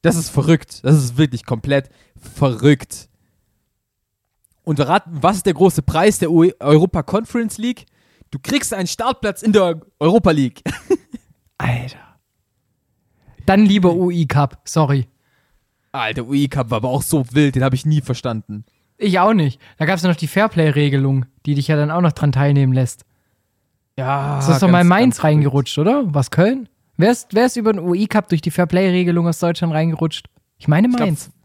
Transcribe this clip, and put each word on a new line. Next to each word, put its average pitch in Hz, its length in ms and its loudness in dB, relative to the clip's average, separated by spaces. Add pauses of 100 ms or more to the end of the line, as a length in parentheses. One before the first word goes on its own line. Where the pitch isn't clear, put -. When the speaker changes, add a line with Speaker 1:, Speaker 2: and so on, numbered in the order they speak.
Speaker 1:
Das 165 140 0
ist 165 140 -6
verrückt. - 520 0
Das 147 140 4
ist 123 200 -2
wirklich 131 300 -2
komplett 135 420 -4 (280)
verrückt. - 920 -2 (1600)
Und 151 160 -4
raten, 160 420 -2
was 190 140 2
ist 180 100 -4
der 180 80 2
große 170 280 2
Preis 190 360 0
der 165 120 -2
U-, 170 200 4 (100)
Europa 156 420 2
Conference 226 560 -4
League? 233 280 -6 (440)
Du 139 80 -12
kriegst 247 360 -4
einen 190 120 -4
Startplatz 226 560 -6
in 214 100 0
der 175 280 2 (180)
Europa 175 340 2
League. 135 300 -2 (480)
<laughs> - 480 -20
Speaker 2:
Alter. 120 400 -6 (1500)
Dann 202 220 4
lieber 185 280 4
U 180 160 0
I 170 160 -2
Cup, 143 380 -2
sorry. 139 440 0 (800)
Speaker 1:
Alter, 117 380 -6
U 135 40 -4
I 143 160 0
Cup 127 220 -4
war 117 60 -2
aber 123 140 -2
auch 127 120 -2
so 135 300 -2
wild, 143 240 2
den 127 80 2
hab 131 100 0
ich 131 100 -6
nie 151 160 2
verstanden. 110 640 -8 (340)
Speaker 2:
Ich 190 200 0
auch 202 160 4
nicht. 151 260 0 (180)
Da 160 60 -2
gab's 170 180 -2
ja 185 60 0
noch 170 80 2
die 151 120 -6
Fairplay-Regelung, 143 1000 0 (180)
die 147 120 -2
dich 143 100 -2
ja 160 80 0
dann 147 160 0
auch 170 120 -2
noch 160 100 2
dran 147 180 0
teilnehmen 139 420 2
lässt. 127 320 -2 (920)
Speaker 1:
Ja, 139 380 -4
Speaker 2:
Das 139 120 -2
ist 165 140 2
doch 185 60 4
mal 175 100 6
Speaker 1:
ganz, 175 100 4
Speaker 2:
Mainz 190 160 4
Speaker 1:
ganz 254 120 2
verrückt. 151 180 2
Speaker 2:
reingerutscht, 143 440 0
oder? 208 360 0
Was, 139 160 -2
Köln? 226 380 0 (280)
Wer 185 140 4
ist, - 240 -4
wer 233 120 4
ist 247 100 -2
über 220 160 0
den 190 80 -2
U 175 140 -2
I 202 120 0
Cup 208 220 -2
durch 160 140 0
die 165 100 -4
Fairplay-Regelung 180 760 0
aus 165 140 -2
Deutschland 170 320 -2
reingerutscht? 160 560 -4 (280)
Ich - 120 -6
meine 170 180 4
Speaker 1:
Ich 247 80 0
glaub, 233 140 0
Speaker 2:
Mainz. - 220 -6 (140)